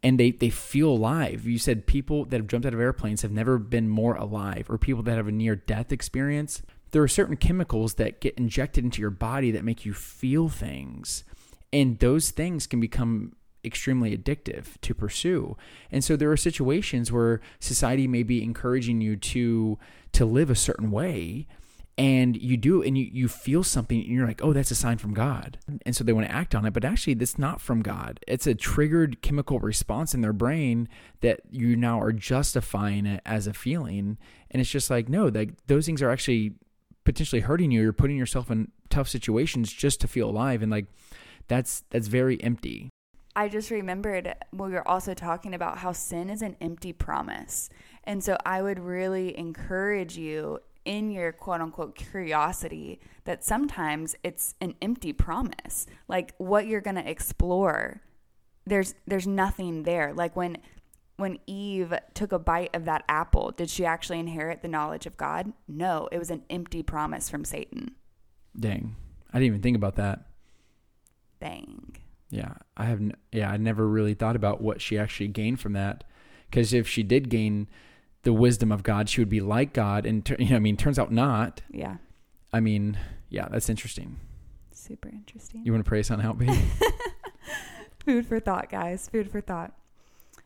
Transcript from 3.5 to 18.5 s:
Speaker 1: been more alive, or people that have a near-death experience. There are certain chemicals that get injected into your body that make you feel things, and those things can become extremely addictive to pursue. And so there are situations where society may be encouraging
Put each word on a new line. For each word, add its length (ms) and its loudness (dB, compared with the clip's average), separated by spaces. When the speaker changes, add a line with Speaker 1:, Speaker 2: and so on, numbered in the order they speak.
Speaker 1:
been 300 0
more 280 2
alive, 540 -6
or 80 -2
people 260 0
that 120 0
have 140 -2
a 20 -2
near-death 640 0
experience. 680 -2
There 100 6
are 60 8
certain 300 2
chemicals 560 2
that 260 -2
get 160 -2
injected 480 2
into 160 -2
your 100 0
body 420 0
that 120 0
make 220 -2
you 80 -4
feel 560 0
things, 760 -8
and 280 6
those 320 4
things 360 -4
can 140 0
become 560 0
extremely 500 0
addictive 680 -6
to 120 -2
pursue. 600 -2
And 140 0
so 140 4
there 120 4
are 60 6
situations 760 0
where 260 4
society 460 2
may 140 2
be 220 2
encouraging 560 0